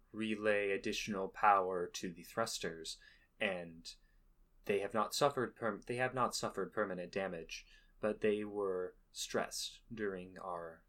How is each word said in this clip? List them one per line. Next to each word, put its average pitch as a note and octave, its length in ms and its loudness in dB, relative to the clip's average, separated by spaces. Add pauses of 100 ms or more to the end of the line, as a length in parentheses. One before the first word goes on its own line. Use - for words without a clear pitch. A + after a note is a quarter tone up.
(120)
relay G#2 600 2
additional G2 560 0
power F#2 680 6
to F#2+ 160 -6
the F2 140 -14
thrusters, E2 720 -2 (440)
and F2 480 -4 (800)
they G2+ 140 2
have G2+ 140 -4
not G#2+ 200 2
suffered C3 400 2
perm-, G#2 320 -2
they A#2+ 100 -4
have B2 180 0
not B2 200 2
suffered G2 380 -2
permanent F#2 400 -2
damage, F2+ 520 -4 (360)
but G#2+ 200 0
they G#2 220 2
were G2 520 -2 (180)
stressed - 680 -4 (160)
during F#2+ 480 -4
our E2+ 460 -6